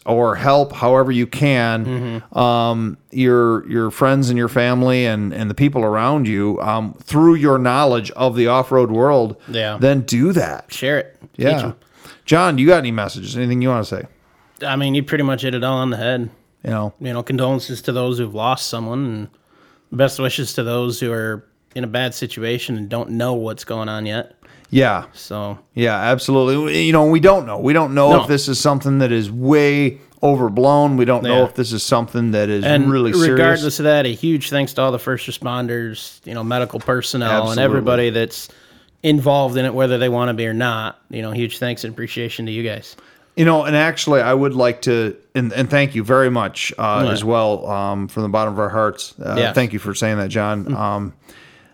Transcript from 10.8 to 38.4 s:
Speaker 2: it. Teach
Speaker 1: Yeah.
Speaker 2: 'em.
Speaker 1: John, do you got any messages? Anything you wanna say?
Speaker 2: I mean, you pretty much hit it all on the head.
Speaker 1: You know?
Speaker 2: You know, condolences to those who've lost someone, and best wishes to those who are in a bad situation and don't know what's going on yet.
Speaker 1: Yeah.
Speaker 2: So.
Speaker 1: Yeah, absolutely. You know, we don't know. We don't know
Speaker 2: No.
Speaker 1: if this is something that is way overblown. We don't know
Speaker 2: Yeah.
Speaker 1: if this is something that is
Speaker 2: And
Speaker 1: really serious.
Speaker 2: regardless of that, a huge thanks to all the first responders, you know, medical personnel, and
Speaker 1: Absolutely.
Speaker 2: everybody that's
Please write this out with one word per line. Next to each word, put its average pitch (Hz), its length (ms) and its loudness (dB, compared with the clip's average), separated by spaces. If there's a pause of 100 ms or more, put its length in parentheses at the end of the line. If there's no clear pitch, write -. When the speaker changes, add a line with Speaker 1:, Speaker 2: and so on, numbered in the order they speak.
Speaker 2:
it. - 160 -10 (200)
Teach 120 120 -2
Speaker 1:
Yeah. 151 160 2
Speaker 2:
'em. 123 120 -6 (500)
Speaker 1:
John, 165 320 4
do 127 40 2
you 139 80 6
got 175 100 8
any 123 120 -4
messages? 101 440 -6
Anything 123 260 0
you 127 80 0
wanna 117 160 0
say? 92 180 -8 (640)
Speaker 2:
I 135 100 -2
mean, 139 200 -2
you 143 60 0
pretty 147 220 -2
much 135 180 -2
hit 131 140 -4
it 120 80 -4
all 131 140 -2
on 131 120 -2
the 120 80 -4
head. 120 320 -4 (340)
Speaker 1:
You 131 80 -8
know? 107 280 -4
Speaker 2:
You 127 140 -8
know, 120 100 -6
condolences 127 600 -4
to - 80 -4
those 123 280 -2
who've 110 160 -4
lost 120 320 -2
someone, 117 380 -6
and 107 220 -8 (640)
best 131 280 0
wishes 131 340 -4
to 127 100 -4
those 120 360 -4
who 120 120 -2
are 110 320 -4 (320)
in - 80 -6
a - 40 -8
bad 123 260 -4
situation 117 640 -6
and 104 120 -8
don't 117 220 -6
know 117 220 -2
what's 110 300 -6
going 110 260 -8
on 107 160 -8
yet. 107 280 -8 (360)
Speaker 1:
Yeah. 120 340 2 (100)
Speaker 2:
So. 104 460 -10 (160)
Speaker 1:
Yeah, 117 220 0
absolutely. 135 880 0
You 160 80 2
know, 156 140 6
we 160 160 4
don't 185 240 6
know. 107 140 -8
We 120 120 2
don't 151 220 2
know 143 180 6
Speaker 2:
No. 160 120 6
Speaker 1:
if 107 40 -6
this 143 220 0
is 127 100 -2
something 139 400 2
that 123 140 2
is 110 180 -2
way 143 680 2 (220)
overblown. 139 760 4
We 123 80 4
don't 120 180 2
know 123 140 2
Speaker 2:
Yeah. 127 80 6
Speaker 1:
if - 80 -6
this 117 180 -4
is 110 120 -4
something 117 480 0
that 104 180 0
is 101 160 -2
Speaker 2:
And 139 260 4
Speaker 1:
really 123 220 2
serious. 165 160 4
Speaker 2:
regardless 151 500 2
of 151 60 0
that, 147 200 4
a 127 80 0
huge 156 360 -2
thanks 139 240 -2
to 127 80 -2
all 131 100 2
the 123 80 -4
first 127 300 -4
responders, 120 960 -8
you - 80 -12
know, 117 100 -8
medical 120 380 -4
personnel, 120 480 -2
and 107 80 2 (140)
Speaker 1:
Absolutely. 120 120 0
Speaker 2:
everybody 123 460 2
that's 113 400 -4 (540)